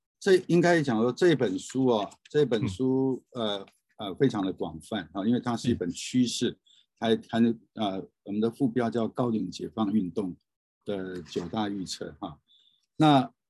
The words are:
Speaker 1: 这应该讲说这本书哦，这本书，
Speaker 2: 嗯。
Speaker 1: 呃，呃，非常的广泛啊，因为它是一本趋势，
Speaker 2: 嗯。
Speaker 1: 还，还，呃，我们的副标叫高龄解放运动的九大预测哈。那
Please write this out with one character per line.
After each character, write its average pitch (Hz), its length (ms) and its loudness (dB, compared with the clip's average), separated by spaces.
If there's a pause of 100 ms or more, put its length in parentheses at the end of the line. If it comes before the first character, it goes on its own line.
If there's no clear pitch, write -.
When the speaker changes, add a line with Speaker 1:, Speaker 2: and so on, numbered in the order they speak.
(200)
Speaker 1:
这 190 160 4 (120)
应 170 140 6
该 170 220 6
讲 117 180 2
说 123 100 2
这 175 240 4
本 101 220 0
书 131 300 -2
哦， 107 200 2 (220)
这 147 160 4
本 113 240 0
书， 131 640 0
Speaker 2:
嗯。 123 120 -6
Speaker 1:
呃， 101 220 -4 (320)
呃， 98 220 -8
非 139 100 6
常 104 160 -2
的 92 80 0
广 80 280 -8
泛 87 320 -8
啊， 98 120 -4
因 117 80 2
为 120 60 0
它 117 180 -4
是 120 140 -2
一 - 20 4
本 90 160 -4
趋 - 380 0
势， 113 240 -2
Speaker 2:
嗯。 - 60 -12 (420)
Speaker 1:
还， 113 160 2 (120)
还， 117 280 2 (180)
呃， 98 340 -4 (140)
我 - 100 -12
们 104 80 -4
的 113 120 0
副 127 180 -2
标 120 180 -2
叫 113 200 -2
高 120 240 -2
龄 98 180 -2
解 90 180 -10
放 110 240 -4
运 95 200 0
动 90 260 -6 (480)
的 92 380 -6
九 87 240 -8
大 107 220 -4
预 98 140 -6
测 85 360 -10
哈。 85 180 -12 (600)
那 143 340 4 (180)